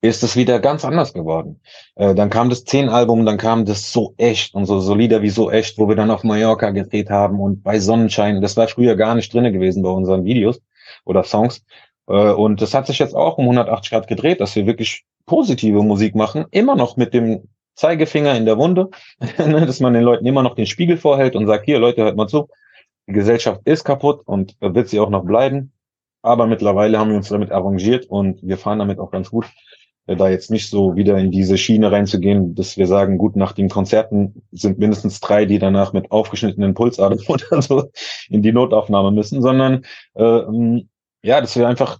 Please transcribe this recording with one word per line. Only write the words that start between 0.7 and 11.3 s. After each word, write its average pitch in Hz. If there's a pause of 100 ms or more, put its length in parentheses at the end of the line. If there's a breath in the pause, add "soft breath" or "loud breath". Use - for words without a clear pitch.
anders 147
geworden. 80 (340 loud breath)
Äh, 101
dann 101
kam 117
das 123
Zehn-Album, 117
dann 104
kam 113
das 101
So 110
Echt 117
und 98
so, 98
so 98
Lieder 110
wie 104
So 107
Echt, 110
wo 107
wir 107
dann 107
auf 107
Mallorca 110
gedreht 101
haben 101
und 98
bei 104
Sonnenschein. 104
Das 101
war 113
früher 117
gar 110
nicht 110
drinne 117
gewesen 92
bei 90
unseren 92
Videos 117 (440 loud breath)
oder 92
Songs. 113 (460 soft breath)